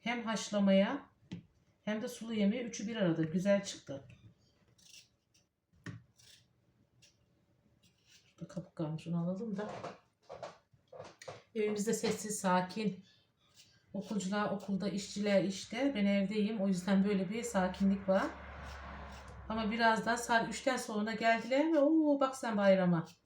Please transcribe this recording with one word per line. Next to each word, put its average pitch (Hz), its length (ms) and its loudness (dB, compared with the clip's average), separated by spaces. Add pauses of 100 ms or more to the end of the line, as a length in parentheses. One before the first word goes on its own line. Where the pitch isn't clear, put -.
hem 233 220 -4
haşlamaya, 208 840 2 (760)
hem 220 160 -4
de 247 60 -6
sulu 233 260 -8
yemeğe 214 300 2
üçü 214 240 -8
bir 233 80 -6
arada 165 280 2
güzel 185 400 2
çıktı. - 400 -12 (4000)
Şurada - 400 -18
kabuk - 280 -12
kalmış, 156 320 -6
onu 170 100 -2
alalım 190 400 -2
da. 214 120 -6 (1900)
Evimizde 208 380 0
sessiz, 202 460 -4
sakin. 185 640 0 (920)
Okulcular 196 580 -4
okulda, 196 380 -4
işçiler 202 540 0
işte. 247 520 -2
Ben 202 100 2
evdeyim. 202 560 0
O 196 60 0
yüzden 190 380 2
böyle 190 240 0
bir 226 140 -6
sakinlik 196 680 0
var. 202 180 4 (1200)
Ama 220 220 0
birazdan 226 440 4
saat 233 340 2
üçten - 280 0
sonra 214 360 -2
geldiler 226 600 2
ve 302 60 6
oo, 294 400 6
bak 269 160 2
sen 220 220 -2
bayrama. 185 500 4 (180)